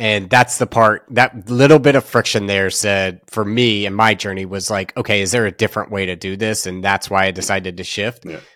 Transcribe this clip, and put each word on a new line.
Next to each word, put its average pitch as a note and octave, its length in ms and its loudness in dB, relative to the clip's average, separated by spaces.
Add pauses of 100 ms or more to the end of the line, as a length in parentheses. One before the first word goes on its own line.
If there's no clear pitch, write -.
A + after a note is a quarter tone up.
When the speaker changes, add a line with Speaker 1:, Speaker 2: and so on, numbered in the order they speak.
Speaker 1:
And G#2 280 0
that's B2 300 2
the A#2+ 80 0
part, G#2+ 440 2
that A#2+ 380 0
little C#3 300 6
bit C#3 160 4
of C3+ 100 2
friction A2 420 0
there G2 240 0
said F#2+ 580 -2
for A2 160 -4
me G#2+ 420 0
in G2 80 -6
my G#2+ 200 4
journey F#2+ 320 -6
was F#2 220 -8
like, F#2+ 280 -4
"Okay, A2 240 0
is G2 100 -2
there A#2 160 0
a F#2+ 60 -4
different - 400 -4
way G2 140 -2
to F2+ 100 -6
do F#2+ 200 -8
this?" A2 300 -4
And F#2 160 -8
that's G2 260 0
why F#2+ 180 0
I F#2+ 40 0
decided F#2 460 -6
to F#2 80 -12
shift. G#2 400 -8
Speaker 2:
Yeah. E2 160 -14 (160)